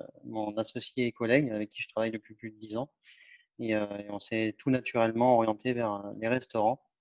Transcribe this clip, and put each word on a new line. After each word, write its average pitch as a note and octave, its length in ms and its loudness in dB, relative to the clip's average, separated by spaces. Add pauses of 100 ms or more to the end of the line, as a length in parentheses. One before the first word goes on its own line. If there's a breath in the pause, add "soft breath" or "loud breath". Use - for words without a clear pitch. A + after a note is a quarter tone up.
(240)
mon A2 340 -6
associé A#2+ 480 -2
et A#2+ 60 0
collègue B2 400 2
avec G#2+ 180 -4
qui - 140 -12
je - 60 -10
travaille A2 220 0
depuis A2 220 -10
plus A2 160 -12
de G#2+ 80 -16
dix G#2+ 180 -10
ans. C3 160 -6 (680 soft breath)
Et, A2 160 0
euh, G#2+ 100 0 (140)
et G#2 100 -12
on G2+ 100 -8
s'est A2 380 -2
tout - 140 0
naturellement B2 640 4
orienté A2+ 380 2
vers, A#2 200 -2
euh, G2+ 260 -8
les A2 80 -4
restaurants, A#2 540 0 (200)